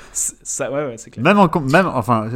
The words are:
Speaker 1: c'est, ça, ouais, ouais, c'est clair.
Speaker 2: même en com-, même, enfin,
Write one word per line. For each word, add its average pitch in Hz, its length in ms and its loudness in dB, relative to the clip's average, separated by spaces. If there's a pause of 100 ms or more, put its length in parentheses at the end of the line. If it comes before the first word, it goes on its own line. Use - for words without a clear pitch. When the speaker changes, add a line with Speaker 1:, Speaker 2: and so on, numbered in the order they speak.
(140)
Speaker 1:
c'est, - 280 -6
ça, 127 300 -8
ouais, 147 140 -4
ouais, 120 100 -10
c'est - 140 -20
clair. 107 120 -10
Speaker 2:
même 196 160 4
en 190 100 6
com-, 156 220 -2
même, 175 220 4
enfin, 113 440 0